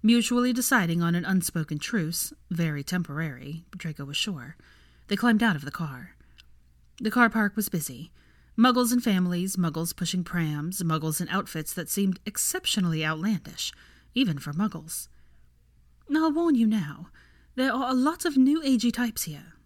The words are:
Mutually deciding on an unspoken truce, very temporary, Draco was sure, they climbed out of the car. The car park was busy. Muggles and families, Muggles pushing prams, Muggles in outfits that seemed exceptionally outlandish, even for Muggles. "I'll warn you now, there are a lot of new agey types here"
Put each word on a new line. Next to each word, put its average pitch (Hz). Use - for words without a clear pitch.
Mutually 240
deciding 196
on 170
an 175
unspoken 170
truce, 170
very 160
temporary, 156
Draco 156
was 143
sure, 151
they 202
climbed 220
out 220
of 143
the 143
car. 143
The 220
car 240
park 214
was 214
busy. 156
Muggles 240
and 247
families, 185
Muggles 170
pushing 180
prams, 156
Muggles 160
in 170
outfits 170
that 165
seemed 196
exceptionally 180
outlandish, 160
even 190
for 147
Muggles. 160
"I'll 320
warn 330
you 226
now, 170
there 254
are 247
a 262
lot 294
of 302
new 269
agey 240
types 240
here" 151